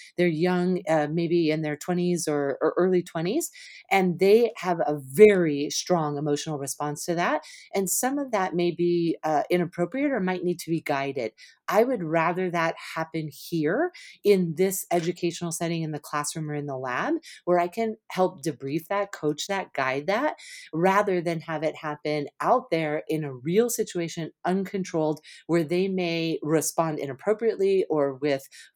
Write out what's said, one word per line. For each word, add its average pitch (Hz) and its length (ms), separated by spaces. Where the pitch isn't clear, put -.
They're 180 100
young, 180 600
uh, 151 220
maybe 170 400
in 160 120
their 151 140
twenties 175 520
or, 143 320
or - 160
early 180 260
twenties, 175 480
and 190 280
they 208 380
have 175 240
a 151 180
very 156 720
strong 151 480
emotional 147 400
response 147 480
to 175 80
that. 208 280
And 196 140
some 262 300
of 269 140
that 190 220
may 175 160
be, 170 520
uh, 151 280
inappropriate 175 600
or 247 100
might 185 240
need 175 160
to - 100
be 165 100
guided. 139 520
I 208 140
would 247 180
rather 165 480
that 165 260
happen 160 340
here 175 640
in 185 320
this 185 340
educational 175 640
setting, 165 300
in 156 100
the 147 60
classroom 151 520
or 147 40
in 147 120
the 139 120
lab, 135 360
where 175 160
I 175 80
can 220 280
help 180 320
debrief 139 460
that, 202 240
coach 151 360
that, 190 260
guide 135 320
that, 233 300
rather 190 480
than 165 220
have 156 200
it 151 140
happen 151 520
out 202 300
there 156 380
in 156 140
a 139 120
real 175 340
situation, 170 640
uncontrolled, 180 760
where 170 160
they 180 260
may 165 540
respond 160 560
inappropriately 190 920
or 139 240
with 135 340